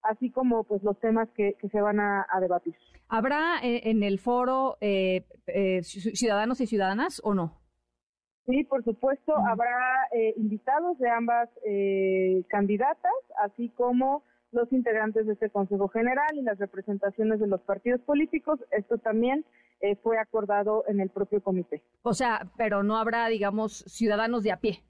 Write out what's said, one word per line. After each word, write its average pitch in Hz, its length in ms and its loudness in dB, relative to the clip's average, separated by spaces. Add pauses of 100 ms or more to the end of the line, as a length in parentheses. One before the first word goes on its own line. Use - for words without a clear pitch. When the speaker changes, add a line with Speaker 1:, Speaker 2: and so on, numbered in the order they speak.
Speaker 1:
así 220 300 -2
como, 240 320 2
pues, 202 180 -2
los 202 160 0
temas 226 380 0
que, 202 240 0
que 208 80 -6
se 208 120 -2
van 208 200 2
a, 202 320 0
a 185 80 0
debatir. 175 340 -2 (320)
Speaker 2:
¿Habrá, 294 560 0
eh, 240 280 -2
en 220 120 4
el 196 160 0
foro, 254 640 0
eh, 190 440 0 (220)
eh, 190 360 0
ci-, 202 340 -6
ciudadanos 220 440 0
y 247 60 0
ciudadanas 208 560 0
o 208 120 0
no? 170 240 -2 (880)
Speaker 1:
Sí, 269 180 2
por 254 180 -2
supuesto, 269 500 -2
Speaker 2:
Ujú. 294 140 2
Speaker 1:
habrá, 247 680 0
eh, 226 240 2
invitados 262 600 0
de 240 120 2
ambas, 233 380 0 (160)
eh, 190 840 2
candidatas, 208 640 0 (320)
así 233 240 -6
como 254 560 0 (260)
los 240 220 0
integrantes 220 540 0
de 214 80 0
este 208 160 -2
Consejo 196 380 0
General 254 460 0
y 285 80 -6
las 214 160 -2
representaciones 202 800 -2
de 214 80 0
los 190 140 0
partidos 240 400 -2
políticos. 302 580 0 (140)
Esto 214 260 -2
también, 240 460 0 (360)
eh, 202 160 0
fue 226 220 0
acordado 214 720 0
en 208 100 0
el 190 120 -2
propio 196 320 -2
comité. 185 420 -4 (180)
Speaker 2:
O 233 120 -2
sea, 220 420 -2
pero 208 260 0
no 214 140 0
habrá, 226 320 0
digamos, 214 580 -2
ciudadanos 226 560 0
de 202 100 0
a 180 40 -2
pie. 208 340 -4